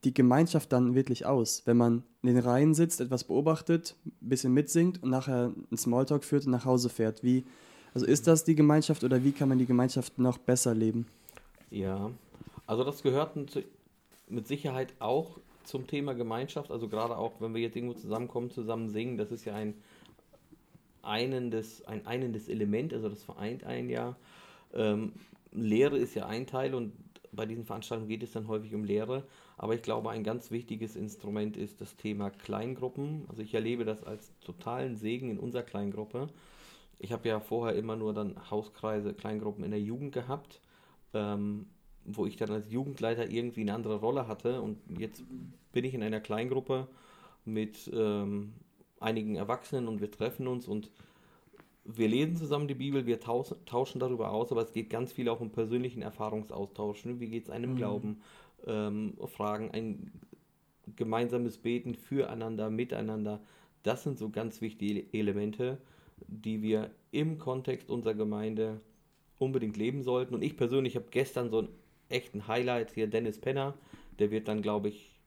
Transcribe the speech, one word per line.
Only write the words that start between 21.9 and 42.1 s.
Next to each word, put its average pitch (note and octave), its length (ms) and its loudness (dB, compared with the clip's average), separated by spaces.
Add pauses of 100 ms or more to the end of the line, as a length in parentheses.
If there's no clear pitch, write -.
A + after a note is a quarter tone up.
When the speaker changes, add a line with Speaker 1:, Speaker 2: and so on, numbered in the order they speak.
Speaker 2:
einendes A#2 420 -4
Element, A2 440 0
also A2 160 -4
das G#2 140 -8
vereint - 420 -8
einen B2 260 -4
ja. A#2+ 260 -4 (580)
Ähm, G#2+ 380 2 (400)
Lehre A#2 440 4
ist B2 180 0
ja G#2 120 -4
ein A#2 200 -6
Teil C3+ 280 -2
und A#2 180 -4 (400)
bei A2 140 -6
diesen A2+ 180 -8
Veranstaltungen A2 440 -6
geht A2 140 -4
es A2+ 100 -10
dann G#2+ 160 -6
häufig G#2+ 260 -4
um G#2+ 100 -2
Lehre, G#2+ 400 0 (340)
aber A2 160 0
ich A#2 80 -4
glaube, A2+ 280 -2
ein A2+ 140 -4
ganz A2+ 260 -4
wichtiges A2+ 460 -6
Instrument G#2 600 -4
ist G2+ 240 -8
das - 160 -14
Thema G#2 340 -4
Kleingruppen. B2+ 1000 -6
Also A2 140 -10
ich G#2+ 120 -10
erlebe A#2 300 0
das G#2+ 200 -4
als - 360 -12
totalen B2 560 -6
Segen A#2 340 -2
in G#2 80 -4
unserer A#2+ 240 -4
Kleingruppe. G#2+ 680 -6 (680)
Ich G#2 140 -8
hab A2+ 140 -6
ja A2 140 2
vorher A2+ 360 -2
immer A2 200 -2
nur G#2+ 180 -2
dann G#2 360 -6
Hauskreise, G#2+ 640 -4
Kleingruppen G#2+ 500 -6
in - 80 -4
der G#2 80 0
Jugend B2 320 -4
gehabt, C3+ 480 -8 (520)
ähm, G#2 540 -2 (400)
wo G#2 180 -2